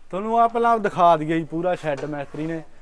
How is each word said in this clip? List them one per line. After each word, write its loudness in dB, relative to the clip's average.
ਤੁਹਾਨੂੰ 0
ਆ 6
ਪਹਿਲਾਂ 2
ਦਿਖਾ 4
ਦਈਏ -2
ਜੀ -4
ਪੂਰਾ -4
ਸ਼ੈੱਡ -4
ਮਿਸਤਰੀ -8
ਨੇ, -6